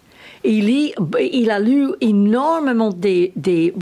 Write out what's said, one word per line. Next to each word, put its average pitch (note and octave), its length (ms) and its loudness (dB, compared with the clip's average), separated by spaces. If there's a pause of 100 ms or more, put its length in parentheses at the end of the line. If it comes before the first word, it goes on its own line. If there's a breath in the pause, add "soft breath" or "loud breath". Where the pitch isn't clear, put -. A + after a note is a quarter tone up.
(420 loud breath)
Il G#3+ 240 0
lit, C#4+ 280 0 (260)
il A#3 300 0
a G3+ 80 0
lu C4+ 300 2 (120)
énormément A#3 880 2
des, F3+ 460 0
des, E3 460 0